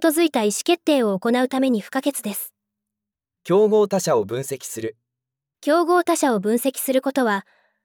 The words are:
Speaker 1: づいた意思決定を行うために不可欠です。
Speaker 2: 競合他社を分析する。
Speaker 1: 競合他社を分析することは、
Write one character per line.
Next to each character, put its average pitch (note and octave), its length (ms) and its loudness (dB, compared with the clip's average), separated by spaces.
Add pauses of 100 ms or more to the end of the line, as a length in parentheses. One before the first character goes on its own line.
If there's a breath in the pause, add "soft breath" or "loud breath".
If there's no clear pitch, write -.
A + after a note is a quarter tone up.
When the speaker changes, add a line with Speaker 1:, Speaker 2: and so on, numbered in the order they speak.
Speaker 1:
づ D#4+ 160 2
い E4 80 2
た A#3 120 -2
意 G#3 60 2
思 G3+ 160 -4
決 F4 200 0
定 C#4+ 180 2
を G3+ 160 0
行 A#3 120 -2
う B3 180 0
た C4 120 -4
め C4+ 100 2
に A3 100 0
不 - 100 -12
可 C4 120 -4
欠 C#4+ 180 -4
で G3+ 140 -8
す。 - 180 -12 (920)
Speaker 2:
競 G#3 240 4
合 G#3 200 4
他 G3 120 -2
社 D#3 160 0
を G#2+ 80 2
分 A2+ 160 -6
析 C3+ 240 -8
す - 160 -12
る。 A2+ 160 -8 (640)
Speaker 1:
競 E4 240 2
合 F4 200 2
他 E4+ 120 0
社 C4+ 180 0
を G3+ 60 -2
分 G#3 140 0
析 C4 240 -2
す - 140 -2
る C4 100 2
こ C4+ 100 -4
と C4 120 0
は、 G#3 220 -2 (380)